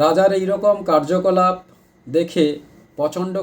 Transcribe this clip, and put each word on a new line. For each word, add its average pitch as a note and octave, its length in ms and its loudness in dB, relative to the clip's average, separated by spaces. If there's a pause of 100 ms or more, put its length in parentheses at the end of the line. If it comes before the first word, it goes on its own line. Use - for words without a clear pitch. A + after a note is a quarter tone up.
রাজার E3+ 300 4
এইরকম G3 440 0 (140)
কার্যকলাপ F3+ 680 2 (500)
দেখে E3 400 0 (500)
প্রচণ্ড F3+ 460 -4